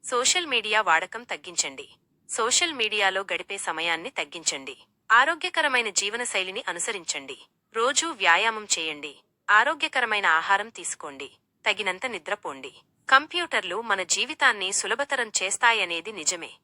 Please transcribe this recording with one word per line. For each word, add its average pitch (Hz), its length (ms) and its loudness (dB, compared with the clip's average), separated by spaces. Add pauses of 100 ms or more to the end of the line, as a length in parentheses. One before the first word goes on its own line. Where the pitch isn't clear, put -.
సోషల్ 262 400 2
మీడియా 214 360 0
వాడకం 185 420 2
తగ్గించండి. 147 640 -6 (400)
సోషల్ 262 440 0
మీడియాలో 208 480 0
గడిపే 185 360 -6
సమయాన్ని 170 520 -4
తగ్గించండి. 147 680 -6 (340)
ఆరోగ్యకరమైన 285 800 4
జీవనశైలిని 202 800 -4
అనుసరించండి. 170 680 -6 (360)
రోజూ 269 360 0
వ్యాయామం 208 580 4 (120)
చేయండి, 151 360 -8 (340)
ఆరోగ్యకరమైన 240 760 2
ఆహారం 196 440 2
తీసుకోండి, 143 600 -10 (340)
తగినంత 202 400 -2
నిద్రపోండి. 170 680 -8 (340)
కంప్యూటర్లు 254 720 2
మన 196 220 -2
జీవితాన్ని 208 680 0
సులభతరం 233 580 -2 (120)
చేస్తాయనేది 190 680 0
నిజమే 160 400 -4 (120)